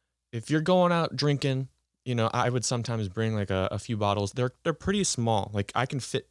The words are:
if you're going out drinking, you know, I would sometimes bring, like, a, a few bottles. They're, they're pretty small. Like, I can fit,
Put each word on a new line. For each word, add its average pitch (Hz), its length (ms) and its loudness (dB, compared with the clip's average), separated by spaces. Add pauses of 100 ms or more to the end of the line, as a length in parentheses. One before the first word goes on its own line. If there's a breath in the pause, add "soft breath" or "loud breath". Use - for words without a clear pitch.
(320)
if 117 180 -8
you're 156 120 2
going 180 300 4
out 170 240 0
drinking, 135 540 0 (360)
you 127 80 -2
know, 113 200 2
I 123 160 2
would 123 140 0
sometimes 113 460 -2
bring, 110 240 -2
like, 104 160 -2
a, 95 220 2
a 104 80 -4
few 113 180 -4
bottles. 101 360 2
They're, 123 180 -2 (120)
they're 170 100 0
pretty 196 300 0
small. 113 500 0
Like, 104 200 -2
I 120 120 0
can 135 140 -4
fit, - 320 -6